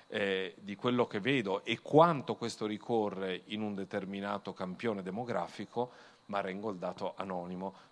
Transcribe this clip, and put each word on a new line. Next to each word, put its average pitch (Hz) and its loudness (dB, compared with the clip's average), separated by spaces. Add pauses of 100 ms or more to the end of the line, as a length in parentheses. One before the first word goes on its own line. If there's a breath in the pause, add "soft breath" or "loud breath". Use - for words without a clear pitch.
eh, 95 0
di 101 -8
quello 123 4
che 107 -2
vedo 101 2
e 120 0
quanto 147 6
questo 113 -4
ricorre 101 0
in 107 -4
un 104 -2
determinato 98 -4
campione 95 -4
demografico, 104 -4 (340 loud breath)
ma 101 -2
rengo 98 -4
il 95 -6
dato 90 -4
anonimo 92 -6 (180 soft breath)